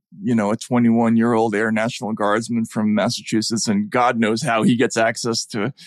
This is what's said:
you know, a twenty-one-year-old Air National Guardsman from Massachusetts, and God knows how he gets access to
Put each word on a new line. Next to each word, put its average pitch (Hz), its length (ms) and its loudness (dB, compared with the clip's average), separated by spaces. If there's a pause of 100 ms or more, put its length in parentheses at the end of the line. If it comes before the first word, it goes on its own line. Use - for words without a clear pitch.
(200)
you 117 140 0
know, 104 160 2
a 117 60 -2
twenty-one-year-old 117 960 2
Air 110 160 0
National 110 420 -4
Guardsman 113 520 0
from 107 280 -2
Massachusetts, 110 760 -2
and 104 200 0
God 123 300 2
knows 110 240 0
how 113 220 0
he 120 100 4
gets 117 220 0
access 117 500 0
to 117 260 -4 (140)